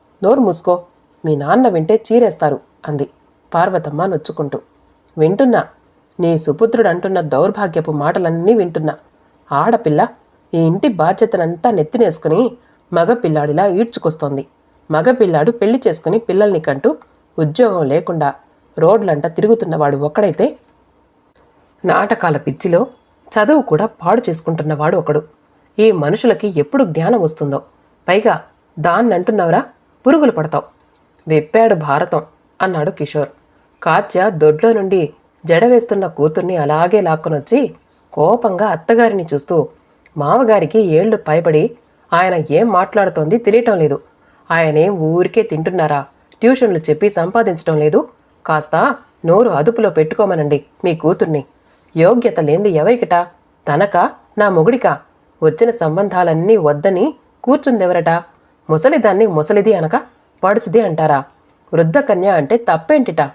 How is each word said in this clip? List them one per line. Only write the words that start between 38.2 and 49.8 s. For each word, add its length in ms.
అత్తగారిని 680
చూస్తూ, 340
మావగారికి 640
ఏళ్ళు 360
పైబడి 600
ఆయన 380
ఏం 180
మాట్లాడుతోంది 720
తెలియటం 400
లేదు. 220
ఆయనేం 480
ఊరికే 440
తింటున్నారా, 640
ట్యూషన్లు 380
చెప్పి 320
సంపాదించటం 680
లేదు? 300
కాస్త 500
నోరు 240
అదుపులో 400